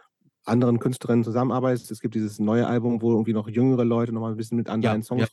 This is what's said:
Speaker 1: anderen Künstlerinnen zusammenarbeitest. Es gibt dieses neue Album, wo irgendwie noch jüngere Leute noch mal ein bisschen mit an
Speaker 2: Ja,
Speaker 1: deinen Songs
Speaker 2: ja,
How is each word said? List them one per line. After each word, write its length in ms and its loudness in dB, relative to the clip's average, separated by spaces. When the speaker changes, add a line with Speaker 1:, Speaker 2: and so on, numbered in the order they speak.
Speaker 1:
anderen 340 2
Künstlerinnen 440 0
zusammenarbeitest. 680 -2
Es 100 -10
gibt 160 -4
dieses 240 -4
neue 260 2
Album, 360 0
wo 100 2
irgendwie 220 2
noch 140 -4
jüngere 360 2
Leute 280 0
noch 100 -4
mal 100 -4
ein 60 -8
bisschen 200 -4
mit 120 -4
an 120 -2
Speaker 2:
Ja, 20 2
Speaker 1:
deinen 180 0
Songs 240 -2
Speaker 2:
ja, 60 -4